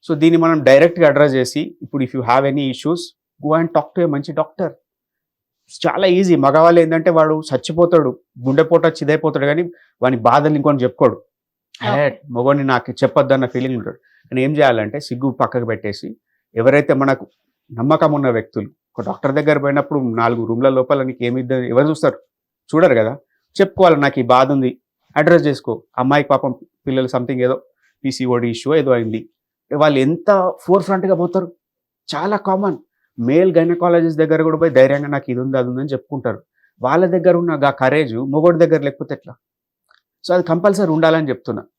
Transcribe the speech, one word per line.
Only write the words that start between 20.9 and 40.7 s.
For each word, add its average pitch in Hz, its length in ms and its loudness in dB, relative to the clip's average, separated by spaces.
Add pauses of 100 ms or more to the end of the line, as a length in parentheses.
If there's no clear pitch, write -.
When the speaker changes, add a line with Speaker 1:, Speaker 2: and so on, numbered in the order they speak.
Speaker 1:
నీకు 127 200 -10
ఏమి 127 120 -4
ఇద్ద-, 127 320 -4
ఎవరు 135 180 2
చూస్తారు? 151 280 -2 (520)
చూడరు 156 300 2
కదా. 113 140 0 (460)
చెప్పుకోవాలి, 185 440 4
"నాకు 135 160 -2
ఈ 120 140 -2
బాధ 131 220 4
ఉంది," 127 160 0 (440)
అడ్రస్ 151 300 4
చేసుకో. 127 260 -4 (260)
అమ్మాయికి 143 300 0
పాపం 135 260 0 (320)
పిల్లలు 131 280 -2
something 127 320 -4
ఏదో 131 100 0 (480)
పీసీఓడి 123 500 -2
ఇష్యూ 135 280 -4
ఏదో 135 160 -2
అయింది, 113 220 -4 (640)
వాళ్ళు 147 240 4
ఎంత 170 240 -2 (360)
ఫోర్ 185 160 2
ఫ్రంట్గా 190 320 0
పోతారు. 175 340 -2 (680)
చాలా 190 220 -4 (120)
కామన్. 190 300 -2 (400)
మేల్ 151 380 2
గైనకాలజిస్ట్ 170 680 2
దగ్గర 156 200 0
కూడా 160 200 0
పోయి 165 160 2
ధైర్యంగా 143 360 4
"నాకు 135 180 -6
ఇది 123 80 -4
ఉంది, 135 180 -4
అది 123 140 -2
ఉందని" 135 220 -6
చెప్పుకుంటారు. 120 460 -8 (400)
వాళ్ళ 160 260 0 (100)
దగ్గర 175 260 2
ఉన్న 156 280 -2
ఆ - 0 -
కరేజ్ 131 440 0 (200)
మొగోడి 160 300 2
దగ్గర 156 240 0
లేకపోతే 139 260 -10
ఎట్లా? - 200 -20 (920)
So - 80 -6
అది 180 160 0
కంపల్సరీ 180 460 0